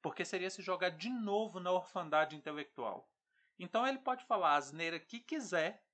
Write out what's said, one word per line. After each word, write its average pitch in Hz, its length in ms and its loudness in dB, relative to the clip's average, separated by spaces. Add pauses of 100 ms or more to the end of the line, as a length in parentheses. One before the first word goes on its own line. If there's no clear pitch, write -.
porque 165 220 -4
seria 185 260 -2
se 185 120 -10
jogar 180 300 0
de 165 180 -6
novo 214 500 0
na 180 120 0
orfandade 156 640 2
intelectual. 143 760 -6 (480)
Então 214 300 0
ele 269 100 0
pode 254 280 -2
falar 180 260 4
a 147 60 8
asneira 160 420 -2
que 226 200 -12
quiser 196 640 -2 (100)